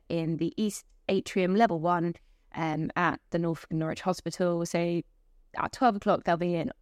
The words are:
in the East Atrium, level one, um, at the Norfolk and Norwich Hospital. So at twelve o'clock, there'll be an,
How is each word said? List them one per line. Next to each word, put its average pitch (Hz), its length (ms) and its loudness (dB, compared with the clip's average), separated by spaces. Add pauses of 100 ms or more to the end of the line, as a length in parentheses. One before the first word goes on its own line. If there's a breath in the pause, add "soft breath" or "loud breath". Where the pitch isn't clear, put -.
in 165 280 -2
the 160 200 -2
East 208 260 -2 (260)
Atrium, 185 460 0
level 196 240 4
one, 170 360 0 (400)
um, 160 400 -2
at 170 340 0
the - 80 0
Norfolk 170 320 -2
and 160 100 -2
Norwich 160 220 -4
Hospital. 175 640 -2
So 170 360 0 (540)
at - 160 -2
twelve 240 240 2
o'clock, 202 280 2
there'll 170 160 2
be 175 160 0
an, 165 160 -2 (100)